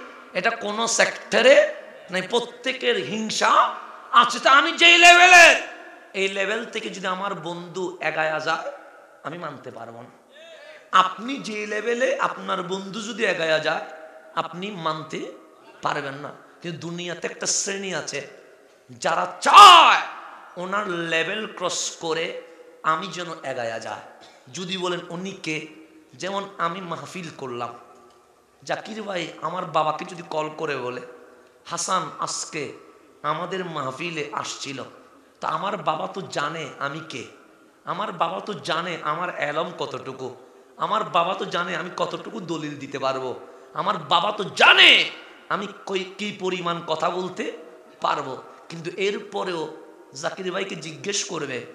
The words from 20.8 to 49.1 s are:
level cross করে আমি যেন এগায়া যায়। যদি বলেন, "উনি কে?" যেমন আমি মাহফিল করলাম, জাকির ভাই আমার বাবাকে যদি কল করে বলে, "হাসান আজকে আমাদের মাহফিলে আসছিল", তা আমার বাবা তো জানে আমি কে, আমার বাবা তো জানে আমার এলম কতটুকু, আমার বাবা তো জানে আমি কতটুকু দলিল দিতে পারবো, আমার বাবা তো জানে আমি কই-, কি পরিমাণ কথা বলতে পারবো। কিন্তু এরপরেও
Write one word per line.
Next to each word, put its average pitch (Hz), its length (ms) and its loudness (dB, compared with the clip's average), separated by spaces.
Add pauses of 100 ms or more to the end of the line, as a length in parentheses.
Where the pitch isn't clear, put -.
level 170 580 -2 (100)
cross - 340 -4 (100)
করে 165 420 -4 (400)
আমি 165 240 0
যেন 175 200 -10 (180)
এগায়া 120 340 -6
যায়। 107 220 -10 (520)
যদি 180 260 -8
বলেন, 175 300 -4
"উনি 180 220 -8
কে?" 156 360 -8 (480)
যেমন 196 340 -6 (100)
আমি 170 220 -4
মাহফিল 165 560 -10
করলাম, 120 380 -8 (880)
জাকির 190 380 -8
ভাই 185 260 -6 (140)
আমার 175 220 -4
বাবাকে 156 400 0
যদি 180 260 -14
কল 156 260 -4
করে 156 200 -4
বলে, 123 240 -6 (680)
"হাসান 175 520 -2
আজকে - 540 -6 (500)
আমাদের 175 420 -4
মাহফিলে 151 680 -6
আসছিল", 135 500 -8 (580)
তা - 80 -4
আমার 180 280 -4
বাবা 160 300 -4
তো 190 140 -10
জানে 151 480 -6 (100)
আমি 139 300 -6
কে, 117 160 -10 (600)
আমার 190 280 -6
বাবা 170 280 -4
তো 202 140 -8
জানে 165 480 -4
আমার 170 360 -4
এলম 156 400 -4
কতটুকু, 131 580 -8 (400)
আমার 190 280 -2
বাবা 175 300 0
তো 202 100 -6
জানে 175 320 -4
আমি 175 200 -8
কতটুকু 180 440 -6
দলিল 151 380 -8
দিতে 139 200 -10
পারবো, 131 420 -4 (340)
আমার 175 240 -2
বাবা 170 340 0
তো 214 120 -4
জানে 247 640 6 (380)
আমি 185 180 -2 (200)
কই-, 190 320 -4
কি 202 220 -6
পরিমাণ 175 460 -2
কথা 160 240 0
বলতে 185 420 -6 (480)
পারবো। 135 420 -2 (260)
কিন্তু 165 280 -10
এরপরেও 190 800 -4 (440)